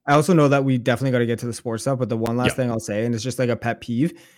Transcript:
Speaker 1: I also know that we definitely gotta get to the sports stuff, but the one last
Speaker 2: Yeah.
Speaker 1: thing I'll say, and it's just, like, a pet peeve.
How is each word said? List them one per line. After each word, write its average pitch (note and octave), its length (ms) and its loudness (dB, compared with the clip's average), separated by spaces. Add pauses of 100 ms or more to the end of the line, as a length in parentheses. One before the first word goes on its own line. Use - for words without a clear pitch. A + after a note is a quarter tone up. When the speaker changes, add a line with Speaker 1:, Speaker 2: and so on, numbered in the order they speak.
Speaker 1:
I C#3+ 100 4
also D3+ 180 4
know D3 160 6
that C#3 160 2
we C3+ 120 2
definitely B2 340 0
gotta B2 140 2
get A#2 140 -2
to A#2+ 60 -8
the A#2+ 80 -6
sports A2+ 300 -8
stuff, C3+ 140 -2
but A#2+ 120 -2
the A2+ 80 -2
one A2+ 180 -2
last B2 140 0
Speaker 2:
Yeah. - 60 -4
Speaker 1:
thing B2+ 160 -2
I'll A2+ 100 -4
say, G#2+ 240 -2
and A#2+ 100 0
it's G#2+ 80 -4
just, B2 160 -6
like, B2+ 80 2
a A#2+ 80 0
pet A#2 240 -4
peeve. B2 400 -2 (180)